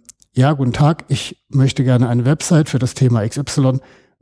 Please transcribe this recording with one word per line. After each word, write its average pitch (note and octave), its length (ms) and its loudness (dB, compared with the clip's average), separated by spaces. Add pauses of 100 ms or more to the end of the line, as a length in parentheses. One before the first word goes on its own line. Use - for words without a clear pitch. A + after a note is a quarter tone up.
(340)
„Ja, C3+ 180 4
guten C3+ 220 -2
Tag, D3+ 340 2
ich - 400 -6
möchte C3+ 340 0
gerne B2 280 2
eine A#2+ 160 0
Website D#3 420 0
für C3+ 100 -2
das A#2+ 140 -4
Thema A#2 320 0
X A#2 140 -6
Y. C3+ 420 0 (420)